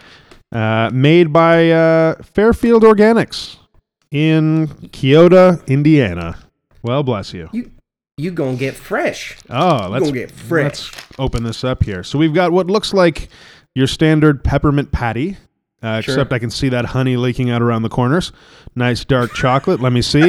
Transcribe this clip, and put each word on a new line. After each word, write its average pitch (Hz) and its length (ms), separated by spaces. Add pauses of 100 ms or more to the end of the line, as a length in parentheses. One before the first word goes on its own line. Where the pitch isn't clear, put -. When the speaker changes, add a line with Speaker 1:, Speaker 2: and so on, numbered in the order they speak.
(520)
Speaker 1:
uh, 113 400
made 147 400
by, 165 380
uh, 165 520
Fairfield 226 640
Organics 220 720 (560)
in 156 560 (240)
Kyoto, 170 760
Indiana. 131 720 (440)
Well, 127 200
bless 117 320
you. 82 180
Speaker 2:
You, 240 200 (460)
you 165 120
gonna 139 260
get 131 180
fresh. - 600 (140)
Speaker 1:
Oh, 143 340
Speaker 2:
You 90 40
Speaker 1:
let's, 123 160
Speaker 2:
gonna 147 140
get 104 120
fresh. 143 640
Speaker 1:
let's - 140 (100)
open 123 240
this 117 220
up 127 180
here. 92 220
So - 140
we've 156 160
got 175 180
what 180 160
looks 196 260
like 180 340 (460)
your 131 140
standard 156 560
peppermint 147 480
patty, 123 460 (440)
uh, 113 200
Speaker 2:
Sure. 131 120
Speaker 1:
except 135 180
I 123 60
can 117 120
see 139 180
that 123 180
honey 127 300
leaking 123 340
out 117 120
around 117 200
the 110 60
corners. 127 420 (460)
Nice 123 280
dark 123 300
chocolate. 135 460
Let 127 120
me 123 100
see. 147 260